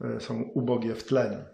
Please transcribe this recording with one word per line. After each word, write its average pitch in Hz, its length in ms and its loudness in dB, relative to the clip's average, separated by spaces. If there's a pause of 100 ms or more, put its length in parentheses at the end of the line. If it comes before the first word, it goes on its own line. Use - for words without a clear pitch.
e, 117 200 -4
są 117 220 -4
ubogie 120 520 0
w - 100 -8
tlen, 117 500 2